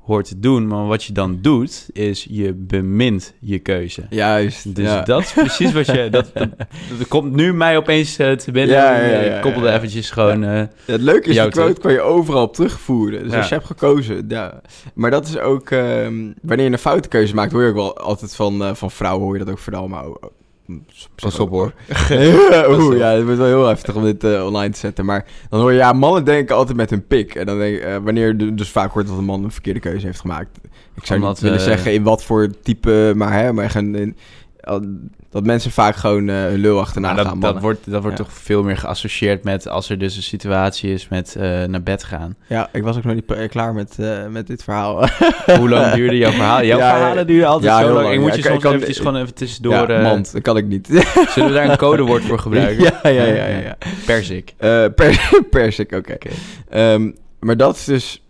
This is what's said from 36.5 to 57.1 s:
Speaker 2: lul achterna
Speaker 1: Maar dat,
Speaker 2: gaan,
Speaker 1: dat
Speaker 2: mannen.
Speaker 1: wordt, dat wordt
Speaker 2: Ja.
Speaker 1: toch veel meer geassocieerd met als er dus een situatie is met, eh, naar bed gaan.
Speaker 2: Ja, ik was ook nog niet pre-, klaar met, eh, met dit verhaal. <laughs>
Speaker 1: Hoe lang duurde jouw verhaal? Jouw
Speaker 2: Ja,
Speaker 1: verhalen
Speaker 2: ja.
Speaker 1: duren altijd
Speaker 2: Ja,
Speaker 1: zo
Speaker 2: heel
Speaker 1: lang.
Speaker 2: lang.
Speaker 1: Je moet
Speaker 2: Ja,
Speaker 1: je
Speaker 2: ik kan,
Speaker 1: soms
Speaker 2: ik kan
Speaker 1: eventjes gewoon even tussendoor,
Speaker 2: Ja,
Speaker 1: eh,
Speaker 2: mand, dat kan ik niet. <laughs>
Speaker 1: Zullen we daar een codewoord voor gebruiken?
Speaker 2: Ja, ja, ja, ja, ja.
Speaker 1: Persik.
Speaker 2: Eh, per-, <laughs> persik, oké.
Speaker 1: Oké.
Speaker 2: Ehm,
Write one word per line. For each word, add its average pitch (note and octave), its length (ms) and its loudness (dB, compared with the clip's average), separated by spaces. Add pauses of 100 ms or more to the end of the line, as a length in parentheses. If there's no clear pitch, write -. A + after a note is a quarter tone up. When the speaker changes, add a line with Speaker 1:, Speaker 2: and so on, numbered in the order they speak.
Speaker 2:
lul G2+ 220 2
achterna F#2+ 260 -4
Speaker 1:
Maar F#2 100 -2
dat, G#2 100 0
Speaker 2:
gaan, F2+ 80 -6
Speaker 1:
dat F#2 80 -4
Speaker 2:
mannen. G2 200 -2
Speaker 1:
wordt, G#2+ 280 -4
dat G2+ 120 -4
wordt G2 160 -4
Speaker 2:
Ja. G#2 60 -8
Speaker 1:
toch - 80 -18
veel G#2 300 -2
meer G2 140 -2
geassocieerd G2+ 680 -4
met G2 240 -4
als F#2 220 -6
er G2+ 80 -4
dus F#2+ 180 -6
een F#2+ 60 -12
situatie F#2+ 680 -4
is F#2 160 -8
met, F#2 280 -8
eh, F2+ 280 -4
naar F2+ 180 -6
bed F#2+ 220 -6
gaan. E2+ 320 -12 (120)
Speaker 2:
Ja, A2+ 240 -4
ik A2+ 100 -6
was A2+ 140 -4
ook A#2 80 -8
nog A#2 100 -2
niet A2+ 120 -6
pre-, A2 220 -6
klaar A2+ 260 -4
met, G2+ 240 -10
eh, G#2+ 280 -6
met A2 200 -12
dit A#2 160 -14
verhaal. G#2 460 -2 (180)
<laughs> - 320 4
Speaker 1:
Hoe A#2+ 100 4
lang A#2+ 260 4
duurde A#2+ 240 2
jouw A2+ 120 4
verhaal? A#2 340 2
Jouw A#2 140 4
Speaker 2:
Ja, B2 120 4
Speaker 1:
verhalen B2+ 280 2
Speaker 2:
ja. F3+ 60 0
Speaker 1:
duren E3+ 240 4
altijd D#3 240 4
Speaker 2:
Ja, A2+ 60 6
Speaker 1:
zo A2+ 60 4
Speaker 2:
heel B2 100 4
Speaker 1:
lang. A#2 120 4
Speaker 2:
lang. - 100 0
Speaker 1:
Je C3+ 40 2
moet D3 100 4
Speaker 2:
Ja, - 60 -2
Speaker 1:
je - 60 -2
Speaker 2:
ik - 20 -4
kan, D3+ 80 4
Speaker 1:
soms C#3+ 120 0
Speaker 2:
ik C#3+ 60 4
kan C#3 40 4
Speaker 1:
eventjes C3+ 240 -2
gewoon C3+ 240 -2
even B2 120 -10
tussendoor, A#2+ 400 -4
Speaker 2:
Ja, A2 120 2
Speaker 1:
eh, A2+ 160 2
Speaker 2:
mand, G#2+ 300 0
dat - 100 -6
kan A2+ 140 2
ik G#2+ 100 0
niet. G2 200 -6
<laughs> - 480 4
Speaker 1:
Zullen - 140 4
we C#3 60 0
daar C#3+ 160 2
een C#3+ 60 4
codewoord C#3 480 4
voor A2+ 140 -2
gebruiken? A2 460 2
Speaker 2:
Ja, D#3+ 240 2
ja, B2+ 160 4
ja, G#2+ 220 0
ja, G2 120 -4
ja. A2 180 -10 (300)
Speaker 1:
Persik. F#2+ 500 -4
Speaker 2:
Eh, A2+ 280 2 (100)
per-, - 360 4 (120)
<laughs> - 80 -4
persik, A2 420 0
oké. F#2+ 200 -6
Speaker 1:
Oké. - 160 -12 (400)
Speaker 2:
Ehm, A2 420 2 (300)